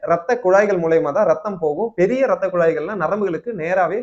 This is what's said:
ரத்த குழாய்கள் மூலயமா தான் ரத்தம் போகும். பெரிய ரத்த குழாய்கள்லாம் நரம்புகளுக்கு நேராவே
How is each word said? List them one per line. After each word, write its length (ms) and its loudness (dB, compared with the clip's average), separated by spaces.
ரத்த 220 0
குழாய்கள் 380 4
மூலயமா 340 2
தான் 140 2
ரத்தம் 340 -2
போகும். 340 -2
பெரிய 240 2
ரத்த 200 -2
குழாய்கள்லாம் 500 0
நரம்புகளுக்கு 480 -2
நேராவே 420 0